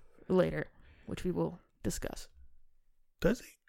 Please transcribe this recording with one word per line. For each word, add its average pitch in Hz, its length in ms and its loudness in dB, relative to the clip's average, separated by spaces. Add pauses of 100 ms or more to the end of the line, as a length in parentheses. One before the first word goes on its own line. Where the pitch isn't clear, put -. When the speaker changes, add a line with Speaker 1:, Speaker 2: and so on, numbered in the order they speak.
(300)
Speaker 1:
later, 160 380 4 (400)
which - 180 -6
we 180 60 0
will 170 280 -2 (240)
discuss. - 440 -4 (920)
Speaker 2:
Does 202 220 4
he? - 60 -20 (220)